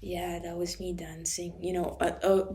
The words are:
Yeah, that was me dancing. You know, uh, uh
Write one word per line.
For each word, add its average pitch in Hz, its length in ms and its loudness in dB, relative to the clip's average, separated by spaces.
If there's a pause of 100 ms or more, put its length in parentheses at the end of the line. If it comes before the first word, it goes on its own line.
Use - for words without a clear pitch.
Yeah, 175 380 -4
that 170 180 -6
was 175 220 -2
me 180 140 -4
dancing. 165 680 -4
You 180 120 -2
know, 180 260 0
uh, 170 140 2 (100)
uh 190 320 6